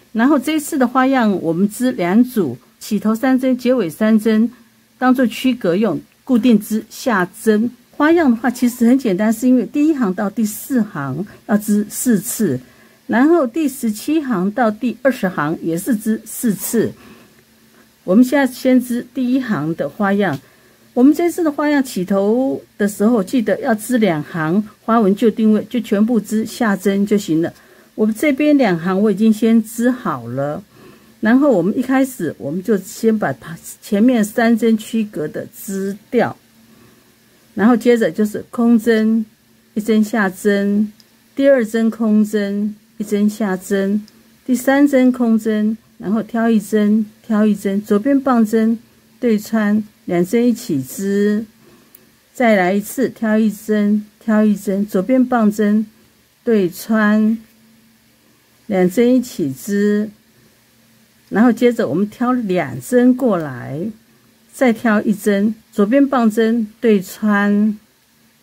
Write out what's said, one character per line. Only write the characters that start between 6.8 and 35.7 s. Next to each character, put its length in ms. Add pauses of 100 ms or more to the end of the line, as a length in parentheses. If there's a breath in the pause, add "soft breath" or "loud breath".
下 380 (140)
针。 280 (220)
花 200
样 180
的 60
话， 140
其 180
实 180
很 120
简 180
单， 160
是 160
因 80
为 80
第 240
一 60
行 180
到 160
第 160
四 380
行 440 (200 loud breath)
要 100
织 320
四 320
次， 400 (460 soft breath)
然 200
后 200
第 200
十 240
七 320
行 280
到 200
第 320
二 80
十 160
行 360
也 140
是 200
织 300
四 280
次。 380 (1120 loud breath)
我 100
们 100
现 140
在 120
先 300
织 320
第 220
一 40
行 360
的 120
花 280
样。 260 (540 soft breath)
我 80
们 100
这 180
次 140
的 80
花 160
样 160
起 180
头 600 (160)
的 100
时 160
候， 180
记 200
得 180
要 140
织 240
两 240
行 440 (160 loud breath)
花 160
纹 160
旧 160
定 220
位， 160
就 120
全 260
部 120
织 280
下 280
针 300
就 140
行 240
了。 100 (420 soft breath)
我 120
们 80
这 180
边 240
两 220
行 200
我 120
已 40
经 160
先 320
织 280
好 380
了， 340 (580 loud breath)
然 180
后 140
我 80
们 160
一 60
开 200
始 360
我 120
们 120
就 160
先 400
把 120
它 280 (240)
前 200
面 220
三 320
针 220
区 260
隔 240
的 260
织 400 (160)